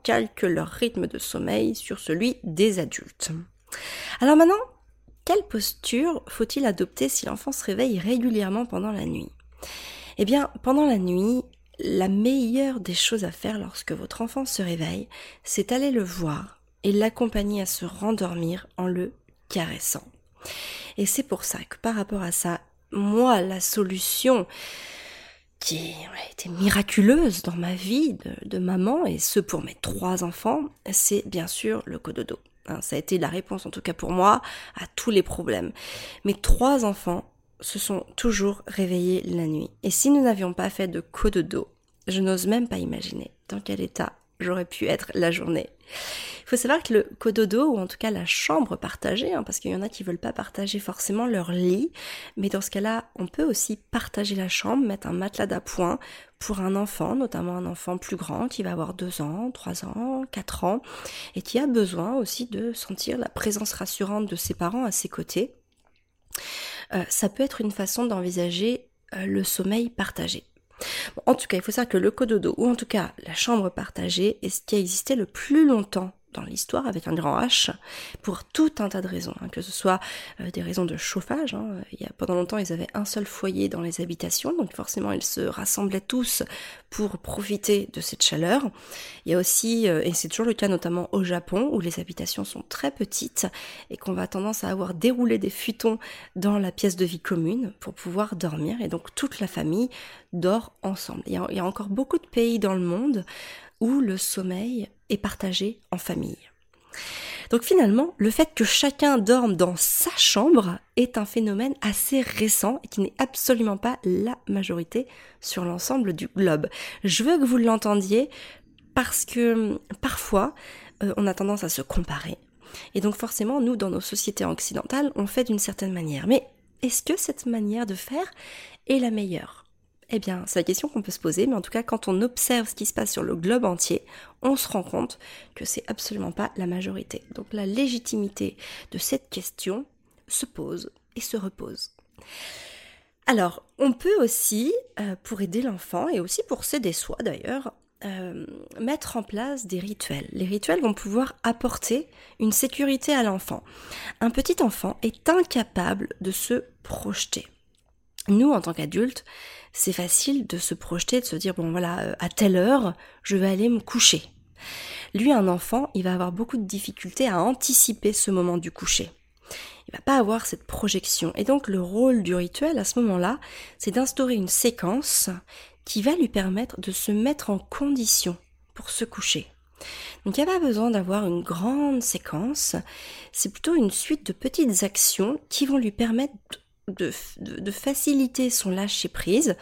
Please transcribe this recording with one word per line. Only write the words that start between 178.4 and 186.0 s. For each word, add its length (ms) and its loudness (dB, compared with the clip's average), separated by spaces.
pour 180 -12
se 140 -4
coucher. 440 -4
Donc, 140 -2
il 60 6
n'y 40 0
a 40 2
pas 120 2
besoin 260 2
d'avoir 360 0
une 160 0
grande 600 0
séquence. 760 -2
C'est 200 -2
plutôt 220 0
une 160 6
suite 340 -2
de 80 -4
petites 500 2
actions 560 2
qui 160 0
vont 100 4
lui 160 2
permettre 420 0